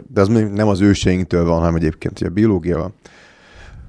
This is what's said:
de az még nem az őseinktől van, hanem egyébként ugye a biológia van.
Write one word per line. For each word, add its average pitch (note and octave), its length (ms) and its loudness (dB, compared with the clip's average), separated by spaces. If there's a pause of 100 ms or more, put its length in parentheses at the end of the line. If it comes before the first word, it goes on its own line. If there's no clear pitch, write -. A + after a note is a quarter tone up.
(140)
de G2+ 80 2
az F#2+ 60 2
még A2 180 2
nem G#2 220 -2
az F#2+ 140 0
őseinktől F#2 640 2
van, E2+ 140 2
hanem E2+ 160 0
egyébként E2 440 -4
ugye F2+ 100 -4
a E2+ 40 -12
biológia F#2 440 0
van. F#2+ 160 -6 (960)